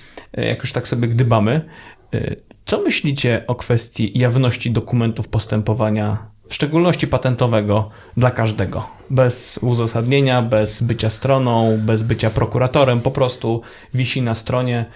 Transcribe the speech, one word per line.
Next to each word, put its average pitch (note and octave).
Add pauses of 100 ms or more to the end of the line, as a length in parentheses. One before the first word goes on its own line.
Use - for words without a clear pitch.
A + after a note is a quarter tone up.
(340)
e, A#2
jak A#2
już B2
tak B2+
sobie A#2+
gdybamy. A#2 (440)
E, - (300)
co -
myślicie C#3
o A#2+
kwestii -
jawności B2
dokumentów A2+
postępowania, G#2+ (200)
w -
szczególności D#3+
patentowego, A2+ (280)
dla A#2+
każdego? G#2+ (220)
Bez B2+
uzasadnienia, B2
bez A2
bycia A2+
stroną, A#2
bez A2
bycia A2+
prokuratorem, B2+
po C3+
prostu A#2+ (320)
wisi B2+
na A2+
stronie, B2 (100)